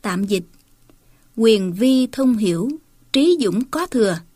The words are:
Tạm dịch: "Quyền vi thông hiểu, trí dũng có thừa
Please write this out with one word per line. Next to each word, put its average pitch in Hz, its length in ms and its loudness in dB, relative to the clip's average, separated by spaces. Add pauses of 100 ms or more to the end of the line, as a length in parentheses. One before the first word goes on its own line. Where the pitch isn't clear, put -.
Tạm 190 220 -4
dịch: 196 200 -4 (920)
"Quyền 214 380 2
vi 254 380 2
thông 254 260 0
hiểu, 190 320 -2 (440)
trí 330 280 4
dũng 202 240 0
có 330 200 -6
thừa 202 340 0 (160)